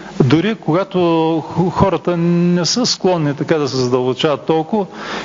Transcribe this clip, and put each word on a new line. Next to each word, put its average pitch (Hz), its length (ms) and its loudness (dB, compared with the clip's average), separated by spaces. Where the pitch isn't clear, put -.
Дори 165 320 2
когато 185 420 -2
ху-, 180 160 0
хората 180 480 0
не 175 480 2
са 247 200 0
склонни 170 480 0
така 151 240 0
да 147 100 0
се 123 100 -4
задълбочават 127 680 0
толкова 160 400 0